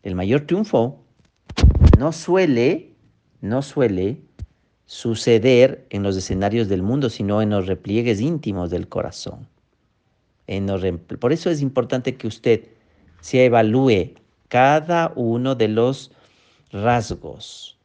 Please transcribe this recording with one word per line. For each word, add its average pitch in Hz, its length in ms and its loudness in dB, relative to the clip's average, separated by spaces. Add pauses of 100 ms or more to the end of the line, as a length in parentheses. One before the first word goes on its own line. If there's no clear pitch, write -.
El 95 120 -8
mayor 101 280 0
triunfo 143 600 -2 (920)
no 147 140 0
suele, 170 840 0 (440)
no 120 220 -4
suele 113 600 -2 (640)
suceder 120 1040 2
en 101 120 -4
los 98 140 -2
escenarios 98 520 -2
del 92 140 -2
mundo, 127 280 -2
sino 104 320 -2
en 107 80 0
los 98 160 0
repliegues 104 540 -2
íntimos 107 500 -4
del 85 180 -6
corazón. - 600 -10 (960)
En 98 200 -6
los 98 160 -4
rem-, 90 160 -4
por - 340 -4
eso 165 180 -2
es 151 100 -2
importante 127 560 -4
que - 100 -12
usted 113 420 -2 (520)
se 127 240 2
evalúe 117 720 2 (340)
cada 156 680 2
uno 123 400 -2
de 110 140 0
los 117 440 -2 (580)
rasgos. - 1160 -6